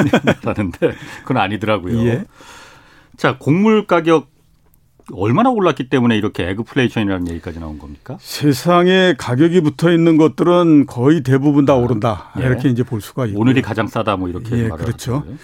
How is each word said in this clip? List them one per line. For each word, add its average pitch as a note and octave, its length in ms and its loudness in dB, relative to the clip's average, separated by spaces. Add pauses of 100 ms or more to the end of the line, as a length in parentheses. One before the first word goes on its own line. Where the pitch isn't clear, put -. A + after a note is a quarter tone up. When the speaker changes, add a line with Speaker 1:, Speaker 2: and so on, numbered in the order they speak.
Speaker 1:
<laughs> - 60 -2
얘기를 - 300 2
하는데 G#2 500 -4 (280)
그건 C3 160 -4
아니더라고요. G2+ 680 -2
Speaker 2:
예. B2 160 -2 (920)
Speaker 1:
자, C#3+ 200 -2
곡물 G3+ 500 2
가격 E3 420 2 (840)
얼마나 B2 360 2
올랐기 F3 400 0
때문에 A#2+ 280 2
이렇게 G2 320 -4
에그플레이션이라는 G2+ 800 -2
얘기까지 E2+ 300 -10
나온 D#2 200 -12
겁니까? D2 400 -16
Speaker 2:
세상에 F3 1000 2
가격이 E3 440 2
붙어 D#3 300 0
있는 E3 260 4
것들은 D#3 680 4
거의 C#3+ 380 0
대부분 C#3 420 2
다 C#3 80 4
Speaker 1:
아, - 40 4
Speaker 2:
오른다. A#2+ 600 -2
Speaker 1:
예. B2+ 60 -2
Speaker 2:
이렇게 B2+ 240 0
이제 A#2+ 140 0
볼 A2+ 180 -8
수가 - 260 -8
있고요. G2+ 140 -2
Speaker 1:
오늘이 B2+ 200 2
가장 G#2 260 -4
싸다 G#2 300 -2
뭐 F#2 120 -6
이렇게 A2 280 -6
Speaker 2:
예, A#2 60 -2
Speaker 1:
말하는 G2 220 -6
Speaker 2:
그렇죠. A#2 360 -6
Speaker 1:
거예요. G#2+ 220 -14